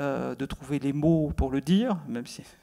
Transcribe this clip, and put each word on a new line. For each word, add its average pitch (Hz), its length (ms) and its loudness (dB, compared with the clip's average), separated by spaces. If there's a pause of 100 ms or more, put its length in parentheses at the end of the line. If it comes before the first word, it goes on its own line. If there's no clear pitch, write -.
euh, 127 320 -2
de 127 140 -4
trouver 139 320 -4
les 139 140 -2
mots 151 440 4
pour 135 140 0
le 135 100 0
dire, 190 460 2
même 120 180 -6
si - 160 -14 (220)